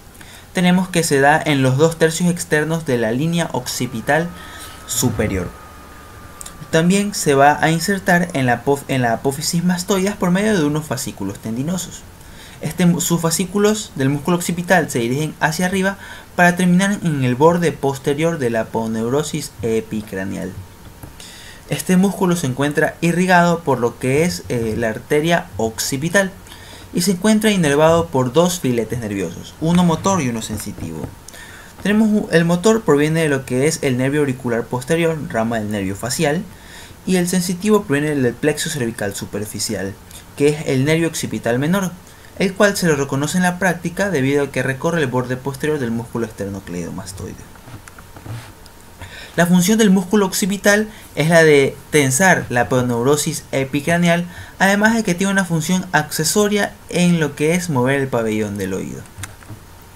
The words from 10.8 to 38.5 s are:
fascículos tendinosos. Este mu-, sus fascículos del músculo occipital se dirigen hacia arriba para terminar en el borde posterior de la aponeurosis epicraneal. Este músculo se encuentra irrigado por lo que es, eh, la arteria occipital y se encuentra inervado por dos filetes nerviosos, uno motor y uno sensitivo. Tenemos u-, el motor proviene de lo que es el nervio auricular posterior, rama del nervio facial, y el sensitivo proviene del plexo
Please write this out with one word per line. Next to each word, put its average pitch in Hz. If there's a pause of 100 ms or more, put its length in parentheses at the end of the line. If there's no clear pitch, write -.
fascículos 101
tendinosos. 135 (600)
Este 175
mu-, 175
sus 170
fascículos 202
del 135
músculo 147
occipital 175
se 135
dirigen 131
hacia 160
arriba 190 (380)
para 175
terminar 185
en 147
el 123
borde 160
posterior 143
de 123
la 113
aponeurosis 113 (120)
epicraneal. 98 (1200)
Este 180
músculo 190
se 175
encuentra 147
irrigado 175
por 127
lo 117
que 135
es, 175
eh, 113
la 113
arteria 156 (100)
occipital 147 (600)
y 180
se 190
encuentra 214
inervado 165
por 127
dos 143
filetes 120
nerviosos, 98
uno 175
motor 175
y 127
uno 113
sensitivo. 87 (840)
Tenemos 214
u-, 208
el 170
motor 196
proviene 156
de 156
lo 135
que 127
es 160
el 131
nervio 139
auricular 123
posterior, 160 (120)
rama 113
del 104
nervio 98
facial, 147 (640)
y 185
el 180
sensitivo 190
proviene 147
del 127
plexo 151